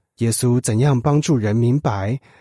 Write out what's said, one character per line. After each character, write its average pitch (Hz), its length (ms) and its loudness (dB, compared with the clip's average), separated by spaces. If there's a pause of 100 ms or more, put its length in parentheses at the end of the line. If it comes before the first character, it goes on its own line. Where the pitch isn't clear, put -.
(180)
耶 117 120 -2
稣 123 300 0
怎 110 180 -2
样 131 220 2
帮 147 200 0
助 151 160 0
人 107 200 0
明 120 240 2
白 107 400 -4 (200)